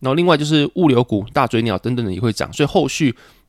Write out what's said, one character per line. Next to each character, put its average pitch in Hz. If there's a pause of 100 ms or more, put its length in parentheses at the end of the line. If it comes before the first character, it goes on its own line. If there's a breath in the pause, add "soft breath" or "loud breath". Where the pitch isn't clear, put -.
然 131
后 139
另 175
外 170
就 147
是 151
物 175
流 120
股、 104
大 135
嘴 113
鸟 104
等 117
等 120
的 95
也 90
会 110
涨， -
所 147
以 -
后 147
续 - (340 soft breath)